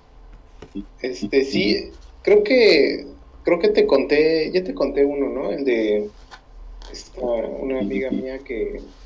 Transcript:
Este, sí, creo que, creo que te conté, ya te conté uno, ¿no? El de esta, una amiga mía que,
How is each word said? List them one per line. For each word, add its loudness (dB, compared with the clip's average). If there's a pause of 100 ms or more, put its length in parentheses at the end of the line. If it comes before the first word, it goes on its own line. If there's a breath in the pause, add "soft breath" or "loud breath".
(1040)
Este, -2
sí, -2 (300)
creo 6
que, 4 (340)
creo 2
que 2
te 4
conté, 2
ya 0
te -6
conté 0
uno, 0
¿no? -6
El -6
de 0 (800)
esta, -18
una -4
amiga -4
mía -6
que, -8 (240)